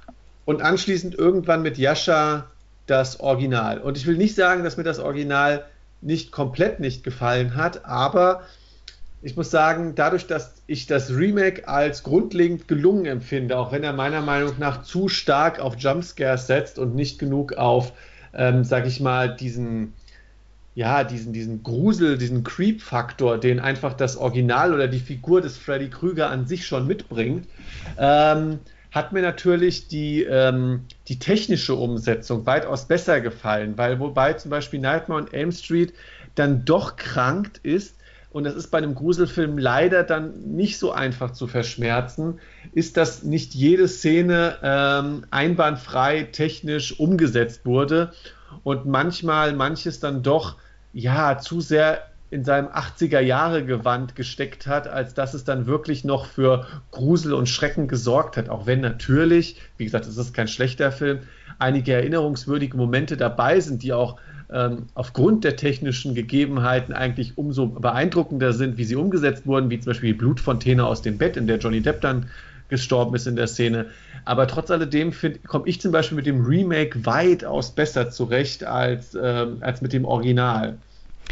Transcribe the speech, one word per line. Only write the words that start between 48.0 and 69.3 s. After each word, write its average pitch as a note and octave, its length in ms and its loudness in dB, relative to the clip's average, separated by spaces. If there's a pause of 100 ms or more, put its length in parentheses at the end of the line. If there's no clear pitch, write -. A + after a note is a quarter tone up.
und C3 220 -2
manchmal D3+ 680 0
manches D3 480 -4
dann C#3 240 -4
doch, D3+ 320 2 (380)
ja, C3+ 440 0
zu E3 220 -8
sehr D#3 420 2 (300)
in C#3 120 -6
seinem C#3 300 2
achtziger D3 480 0
Jahre D3 420 2
Gewand B2+ 520 -2
gesteckt - 520 -8
hat, C#3+ 200 -2
als B2+ 260 -6
dass C3+ 220 -4
es B2+ 100 -10
dann C3 220 -2
wirklich D3+ 360 -2
noch C#3 220 0
für C3 400 2 (260)
Grusel D#3 420 2
und B2+ 140 2
Schrecken D3 400 -2
gesorgt B2+ 480 0
hat. A2+ 140 -4
Auch A2 160 -8
wenn B2+ 160 2
natürlich, D#3 760 2 (200)
wie A2+ 80 -6
gesagt, A2 220 -2
es A2 100 -10
ist B2 160 -6
kein A2+ 140 0
schlechter C3 440 0
Film, C#3+ 280 -2 (400)
einige C3 340 2
erinnerungswürdige C#3+ 800 0
Momente B2+ 400 0
dabei B2+ 440 2
sind, D3 240 -2
die B2+ 100 -2
auch, A#2+ 240 -2 (340)
ähm, B2 440 -2
aufgrund D#3 480 2
der C#3+ 120 2
technischen C3+ 580 -2
Gegebenheiten B2+ 800 0
eigentlich B2+ 440 -4
umso C#3 300 -2
beeindruckender C3 840 0
sind, B2 240 -2
wie A#2+ 60 -2
sie A2 120 -2
umgesetzt D3 500 0